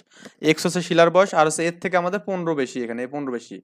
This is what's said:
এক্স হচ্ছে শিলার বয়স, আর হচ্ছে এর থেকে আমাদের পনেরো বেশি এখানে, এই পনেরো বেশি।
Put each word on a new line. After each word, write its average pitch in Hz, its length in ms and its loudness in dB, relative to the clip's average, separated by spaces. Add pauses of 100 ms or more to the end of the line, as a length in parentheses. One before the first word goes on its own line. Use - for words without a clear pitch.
(400)
এক্স 156 240 2
হচ্ছে 175 180 -2
শিলার 170 280 6
বয়স, 190 240 4
আর 160 120 4
হচ্ছে 156 200 -2
এর 170 140 -4
থেকে 185 160 -4
আমাদের 180 300 -2
পনেরো 175 280 -4
বেশি 135 280 -4
এখানে, 117 200 -8
এই 127 60 -10
পনেরো 139 240 -8
বেশি। 113 320 -10